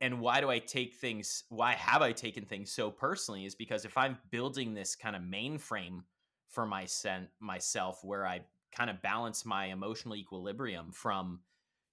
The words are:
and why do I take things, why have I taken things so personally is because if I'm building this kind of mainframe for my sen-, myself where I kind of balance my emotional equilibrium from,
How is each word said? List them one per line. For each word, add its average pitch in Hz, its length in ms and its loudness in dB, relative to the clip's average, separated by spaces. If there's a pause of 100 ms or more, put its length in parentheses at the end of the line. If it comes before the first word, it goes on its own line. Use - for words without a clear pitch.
and 123 200 2
why 120 200 6
do 139 100 6
I 120 100 4
take 123 340 -2
things, 110 540 -4
why 117 260 4
have 131 280 6
I 120 100 8
taken 110 340 -4
things 98 260 -6
so 107 180 2
personally 113 540 -2
is 98 100 -8
because 110 300 -2
if 110 140 0
I'm 131 200 4 (120)
building 123 440 -2
this 98 220 -4
kind 107 200 -4
of 90 60 -6
mainframe 95 840 -4 (440)
for 113 180 -2
my 98 200 -2
sen-, 92 420 -2 (120)
myself 92 640 -2
where 98 220 -2
I 90 160 -2 (300)
kind 120 180 0
of 92 120 -6
balance 110 420 0
my 98 220 0
emotional 104 500 -4
equilibrium 95 760 -6
from, 92 480 -2 (520)